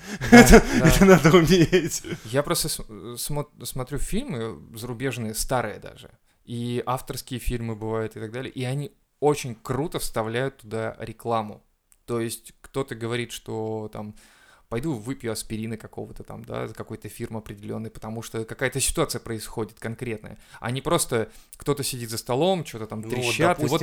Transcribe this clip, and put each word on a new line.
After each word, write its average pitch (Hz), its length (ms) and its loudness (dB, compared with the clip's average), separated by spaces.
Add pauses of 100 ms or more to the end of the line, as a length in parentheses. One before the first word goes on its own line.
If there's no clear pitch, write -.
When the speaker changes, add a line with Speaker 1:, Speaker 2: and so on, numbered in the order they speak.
(300)
Speaker 1:
Да, 240 80 12
Speaker 2:
<laughs> - 20 12
Это, 180 220 12 (180)
Speaker 1:
да. 175 80 8
Speaker 2:
это - 160 6
надо 165 320 10
уметь. 175 680 6 (240)
Speaker 1:
Я 127 180 0
просто 160 240 -2
см-, 107 500 -10
смо-, 147 300 -6 (160)
смотрю 135 340 -8
фильмы 131 580 -4 (200)
зарубежные, 117 580 -6
старые 110 460 -2
даже, - 300 -18 (340)
и 120 420 -4
авторские 123 540 -6
фильмы 117 360 -4
бывают 110 400 -6
и 107 40 -12
так 110 120 -10
далее, 127 200 -10
и 127 120 -6
они 135 280 -4 (280)
очень 139 360 0
круто 139 420 -4
вставляют 117 600 -4
туда 110 420 -8
рекламу. 110 600 -6 (440)
То 120 140 -2
есть - 400 -8
кто-то - 340 -6
говорит, 117 380 -6
что 110 600 -8
там: 107 220 -12 (540)
«Пойду 135 260 -4
выпью 113 380 -6
аспирина 110 440 -8
какого-то 110 480 -14
там, 107 200 -16
да, 117 240 -8
какой-то 110 400 -14
фирмы 113 300 -10
определённой, 107 520 -12
потому 110 320 -12
что 113 220 -8
какая-то 127 360 -4
ситуация - 400 -2
происходит 113 580 -8
конкретная». 113 600 -10 (220)
А 117 100 -6
не 135 120 -4
просто 135 460 0 (280)
кто-то 139 260 -4
сидит 120 280 -6
за 113 80 -6
столом, 160 460 0
чё-то 110 220 -10
там 110 160 -8
Speaker 2:
Ну 110 60 -10
вот, 123 60 -4
Speaker 1:
трещат, 123 440 0
и 147 40 -4
вот - 60 2
Speaker 2:
допустим, 135 140 2